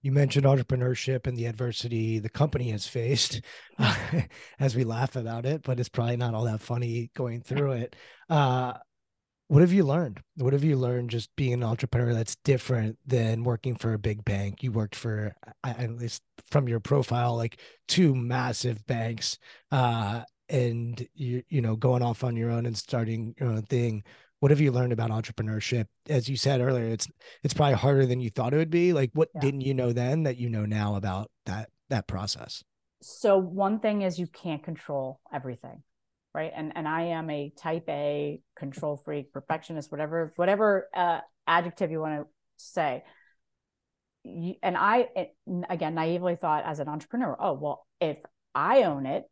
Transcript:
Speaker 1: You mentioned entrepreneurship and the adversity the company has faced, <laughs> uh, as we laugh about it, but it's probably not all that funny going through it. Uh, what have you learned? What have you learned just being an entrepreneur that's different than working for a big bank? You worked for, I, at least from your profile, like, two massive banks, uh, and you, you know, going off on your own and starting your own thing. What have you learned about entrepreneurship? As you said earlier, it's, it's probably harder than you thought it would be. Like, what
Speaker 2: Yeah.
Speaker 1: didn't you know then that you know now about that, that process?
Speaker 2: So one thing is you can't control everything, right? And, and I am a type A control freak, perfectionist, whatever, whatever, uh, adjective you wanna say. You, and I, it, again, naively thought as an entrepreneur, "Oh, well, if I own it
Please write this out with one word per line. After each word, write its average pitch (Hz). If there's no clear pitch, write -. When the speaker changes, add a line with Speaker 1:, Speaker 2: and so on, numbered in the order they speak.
Speaker 1:
You 135
mentioned 139
entrepreneurship 127
and 123
the 117
adversity 113
the 104
company 135
has 104
faced, 120
<laughs> -
uh, 110
as 135
we 127
laugh 117
about 117
it, 147
but 127
it's 123
probably 120
not 120
all 110
that 110
funny 117
going 120
through 139
it. 120
Uh, 127
what 143
have 175
you 196
learned? 139
What 135
have 139
you 151
learned 123
just 117
being 131
an 123
entrepreneur 120
that's 113
different 123
than 113
working 120
for 113
a 107
big 104
bank? 101
You 127
worked 107
for, 107
I, 123
at 117
least 120
from 139
your 117
profile, 120
like, 117
two 160
massive 120
banks, 113
uh, 117
and 120
you, 123
you 147
know, 113
going 123
off 120
on 120
your 117
own 117
and 113
starting 113
your 127
own 110
thing. 113
What 143
have 147
you 143
learned 123
about 113
entrepreneurship? 110
As 127
you 135
said 135
earlier, 123
it's, 113
it's 143
probably 143
harder 135
than 123
you 117
thought 127
it 147
would 160
be. 175
Like, 135
what 156
Speaker 2:
Yeah. 156
Speaker 1:
didn't 139
you 135
know 123
then 127
that 131
you 123
know 107
now 104
about 98
that, 104
that 123
process? -
Speaker 2:
So -
one 196
thing 208
is 175
you 175
can't 156
control 139
everything, 131
right? 160
And, 156
and 160
I 165
am 160
a 147
type 190
A 147
control 143
freak, 143
perfectionist, 156
whatever, 156
whatever, 196
uh, 175
adjective 170
you 160
wanna 156
say. 147
You, 170
and 180
I, 233
it, -
again, 165
naively 170
thought 156
as 156
an 143
entrepreneur, 151
"Oh, 185
well, 143
if 156
I 208
own 139
it 143